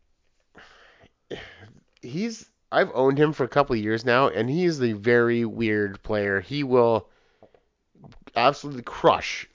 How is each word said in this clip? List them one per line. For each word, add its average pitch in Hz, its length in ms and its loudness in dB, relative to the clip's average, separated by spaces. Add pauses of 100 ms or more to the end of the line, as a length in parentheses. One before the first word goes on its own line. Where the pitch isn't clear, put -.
(2000)
He's, 202 460 -8 (220)
I've 170 240 0
owned 131 240 2
him 151 140 4
for 143 120 -4
a 117 40 -4
couple 139 280 0
of 107 60 -2
years 110 220 -2
now, 127 240 4
and 107 220 -2
he 170 140 0
is 165 140 0
the 123 140 0
very 117 520 2
weird 107 580 -2
player. 101 380 -2
He 143 220 -6
will 120 460 2 (1300)
absolutely 135 460 -2
crush - 720 -2